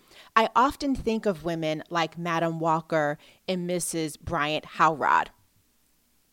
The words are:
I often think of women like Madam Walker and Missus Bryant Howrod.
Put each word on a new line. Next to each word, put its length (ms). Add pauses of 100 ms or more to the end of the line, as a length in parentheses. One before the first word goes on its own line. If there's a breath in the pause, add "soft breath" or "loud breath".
(360 loud breath)
I 180
often 400
think 300
of 200
women 440
like 300
Madam 420
Walker 560 (300 soft breath)
and 200
Missus 520
Bryant 480 (100)
Howrod. 520 (1040)